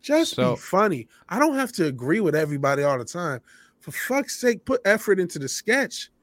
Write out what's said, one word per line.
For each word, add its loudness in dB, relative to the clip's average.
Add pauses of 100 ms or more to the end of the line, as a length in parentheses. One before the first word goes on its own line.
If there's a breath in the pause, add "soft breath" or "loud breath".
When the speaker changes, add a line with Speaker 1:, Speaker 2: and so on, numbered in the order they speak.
Speaker 1:
Just 2
Speaker 2:
So 2
Speaker 1:
be -10
funny. 0 (200 soft breath)
I -4
don't 4
have -2
to 0
agree 0
with 2
everybody 2
all 2
the -6
time. -6 (400 soft breath)
For -16
fuck's -2
sake, 0
put 0
effort 2
into -4
the -6
sketch. -2 (120)